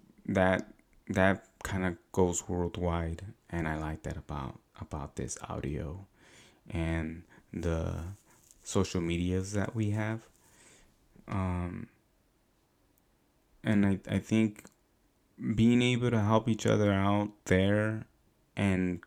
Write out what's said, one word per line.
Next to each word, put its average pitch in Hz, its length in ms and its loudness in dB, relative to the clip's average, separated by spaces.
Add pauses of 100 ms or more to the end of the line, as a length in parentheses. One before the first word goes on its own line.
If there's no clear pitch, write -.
(240)
that, 92 480 2 (340)
that 95 400 2 (160)
kinda 92 320 -2 (160)
goes 87 380 0
worldwide, 85 720 -2 (280)
and 82 200 -4
I 78 80 -4
like 78 260 -6
that 71 140 -8
about, 71 420 -10 (220)
about 73 340 -10
this - 220 -8 (100)
audio 73 580 -8 (640)
and 82 540 -4 (300)
the 82 400 -2 (680)
social 95 360 0
medias 90 540 -2
that 101 200 -4
we 107 180 -2
have. 107 360 -4 (1000)
Um, 92 580 -4 (1800)
and 101 220 4
I, 98 140 2 (100)
I 101 100 0
think 110 460 0 (920)
being 117 260 6
able 123 300 2
to 113 100 4
help 110 260 4
each 107 180 0
other 104 260 4
out 101 380 2 (160)
there 107 600 2 (500)
and 92 520 0